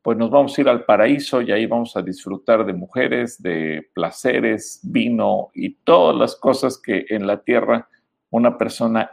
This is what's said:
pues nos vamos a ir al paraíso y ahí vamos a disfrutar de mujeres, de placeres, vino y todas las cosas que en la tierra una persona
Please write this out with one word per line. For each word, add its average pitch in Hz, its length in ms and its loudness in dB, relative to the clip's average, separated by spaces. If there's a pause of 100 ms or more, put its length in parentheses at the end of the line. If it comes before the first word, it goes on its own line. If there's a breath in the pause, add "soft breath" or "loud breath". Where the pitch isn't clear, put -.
pues 117 160 0
nos 113 140 0
vamos 139 260 2
a - 40 0
ir 135 80 4
al 120 160 2
paraíso 123 580 2
y 107 100 -2
ahí 110 140 0
vamos 117 300 -4
a 98 60 -4
disfrutar 95 640 0
de 95 80 -4
mujeres, 120 680 -4
de 80 500 -4
placeres, 110 880 -2
vino 110 720 -2
y - 180 -8
todas 170 460 4
las 123 200 0
cosas 131 420 0
que - 300 -4
en 104 180 -4
la 104 160 -2
tierra 117 460 0 (420)
una 120 260 2
persona 117 560 -2